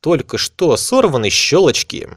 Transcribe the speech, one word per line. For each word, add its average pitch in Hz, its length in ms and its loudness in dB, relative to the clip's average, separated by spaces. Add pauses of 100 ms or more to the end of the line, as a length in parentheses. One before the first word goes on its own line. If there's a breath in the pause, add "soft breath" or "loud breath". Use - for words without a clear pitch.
только - 380 -2
что - 380 0
сорванной 143 540 0
щёлочки, - 880 0